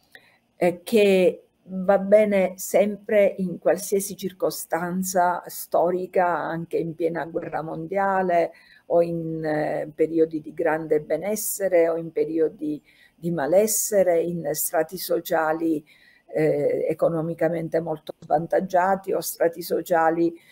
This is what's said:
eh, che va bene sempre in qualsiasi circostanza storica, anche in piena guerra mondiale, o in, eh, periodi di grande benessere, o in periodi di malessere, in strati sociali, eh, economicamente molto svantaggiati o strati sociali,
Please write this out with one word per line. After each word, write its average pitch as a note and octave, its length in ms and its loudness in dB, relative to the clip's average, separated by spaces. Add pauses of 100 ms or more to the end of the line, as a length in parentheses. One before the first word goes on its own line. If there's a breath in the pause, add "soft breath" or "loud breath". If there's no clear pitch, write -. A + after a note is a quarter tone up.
(560 soft breath)
eh, F3 260 0
che F#3+ 600 4 (200)
va F#3 340 0
bene G3 580 4
sempre G3+ 840 2
in F3 200 -4
qualsiasi F#3 580 -2
circostanza F3 1300 -2
storica, F3+ 800 0
anche E3 500 -4
in E3 180 -4
piena E3 300 -2
guerra D3+ 380 -8
mondiale, E3+ 880 -2 (340 loud breath)
o E3+ 160 4
in, D#3+ 420 -4
eh, D3+ 500 -2
periodi D#3+ 460 0
di - 120 -18
grande D#3 480 0
benessere, F3+ 880 0
o E3 80 0
in E3 160 -8
periodi D3+ 680 -2 (320 soft breath)
di E3+ 160 -6
malessere, F3 880 2
in E3 320 -4
strati D#3+ 460 -4
sociali, E3 840 -2 (500 soft breath)
eh, D3 540 0
economicamente E3 920 -2
molto D#3+ 380 -8
svantaggiati F#3 960 0
o E3+ 80 -2
strati E3+ 420 -2
sociali, E3+ 720 0 (180 loud breath)